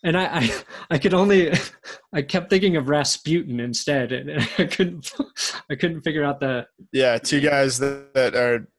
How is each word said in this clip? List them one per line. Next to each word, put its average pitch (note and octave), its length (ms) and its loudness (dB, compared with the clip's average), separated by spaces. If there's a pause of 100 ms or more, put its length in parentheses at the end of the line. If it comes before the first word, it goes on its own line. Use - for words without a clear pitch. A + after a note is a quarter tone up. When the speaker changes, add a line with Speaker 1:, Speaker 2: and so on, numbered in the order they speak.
Speaker 1:
And E3+ 140 2
I, E3+ 220 0
I, A#2 140 0 (180)
<laughs> - 240 -18
I - 20 4
could F#3 160 2
only, F#3 400 4 (300)
<laughs> - 300 -20
I D3+ 80 -2
kept E3+ 280 -4
thinking F#3+ 260 4
of C#3 140 0
Rasputin D3 720 0
instead, B2 500 -2
and C#3 300 -4 (120)
<laughs> - 40 -6
I F3+ 80 2
couldn't, F3 440 -4 (640)
I D3 40 -4
couldn't E3 260 -4
figure D3+ 240 -2
out C#3+ 160 -2
the B2+ 260 -4 (240)
Speaker 2:
Yeah, B2+ 260 4
two C#3+ 220 0
guys C#3 400 2
that, C#3 340 -6
that B2+ 220 2
are A#2+ 320 0 (120)